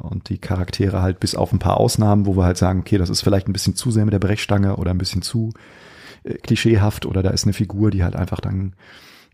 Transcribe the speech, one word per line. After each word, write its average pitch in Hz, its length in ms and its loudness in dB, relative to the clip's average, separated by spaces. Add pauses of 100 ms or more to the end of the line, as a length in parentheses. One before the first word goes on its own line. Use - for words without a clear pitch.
und - 280 -8
die 92 100 -6
Charaktere 92 640 -2
halt 92 180 0
bis - 160 -2
auf - 180 0
ein 95 60 2
paar 92 180 2
Ausnahmen, 104 480 4
wo 98 100 0
wir 95 80 4
halt 90 140 2
sagen, 92 220 2
okay, 101 180 0
das 90 140 0
ist - 100 -2
vielleicht 98 260 2
ein 98 60 0
bisschen - 220 -2
zu - 160 -4
sehr 107 140 2
mit 104 80 2
der 98 60 2
Brechstange 98 580 0
oder 87 140 -2
ein 92 60 0
bisschen 90 240 -4
zu, 113 320 -4 (720)
äh, - 100 -8
klischeehaft 110 720 2
oder 92 160 -2
da 95 80 2
ist - 140 -2
eine 104 100 2
Figur, 104 380 0
die 95 120 0
halt 85 120 -2
einfach 90 260 -4
dann, 95 320 -4 (600)